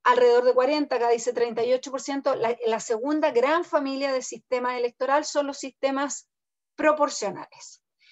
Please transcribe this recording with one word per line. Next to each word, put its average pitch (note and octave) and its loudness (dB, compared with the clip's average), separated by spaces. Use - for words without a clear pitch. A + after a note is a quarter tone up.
alrededor B3 6
de B3 4
cuarenta, C4+ 0
acá A#3 0
dice A#3+ 0
treinta A#3 -2
y B3 0
ocho B3+ -2
por C4 -6
ciento, C#4 -2
la, A3+ -2
la A3 0
segunda C#4+ -2
gran C#4 4
familia C4+ -2
de C4 -2
sistemas B3 -6
electoral C4+ 0
son C#4+ -2
los C#4 -8
sistemas C4+ -4
proporcionales. D4 -2